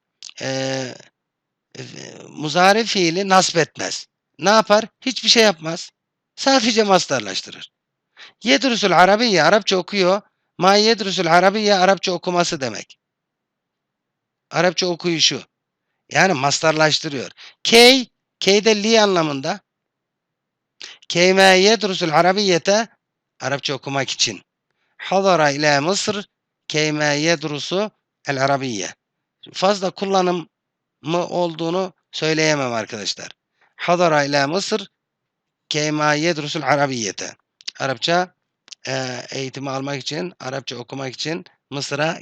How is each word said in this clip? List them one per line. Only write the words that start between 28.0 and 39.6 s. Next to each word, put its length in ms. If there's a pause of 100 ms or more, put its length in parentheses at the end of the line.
el 160
Arabiyye. 500 (580)
Fazla 380
kullanım 580 (540)
mı 240
olduğunu 640 (200)
söyleyemem 600
arkadaşlar. 560 (480)
Hadara 480
ile 220
Mısır, 420 (800)
keyma 460
yedrusul 480
Arabiyyete. 720 (420)
Arapça, 560 (520)
e, 440
eğitimi 400